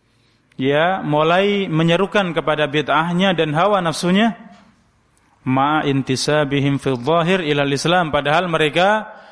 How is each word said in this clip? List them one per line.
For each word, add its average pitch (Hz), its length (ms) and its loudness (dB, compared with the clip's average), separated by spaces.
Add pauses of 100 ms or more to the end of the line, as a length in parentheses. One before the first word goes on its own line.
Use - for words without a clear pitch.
(580)
ya, 156 480 0
mulai 175 640 0
menyerukan 170 640 0
kepada 151 320 0
bid'ahnya 156 640 0
dan 156 240 0
hawa 196 240 2
nafsunya, 180 560 0 (1120)
ma 143 400 0
intisabihim 139 960 0
fil 131 160 -2
zahir 165 480 0
ilal 143 240 0
Islam, 160 400 0
padahal 147 400 0
mereka 165 640 0 (180)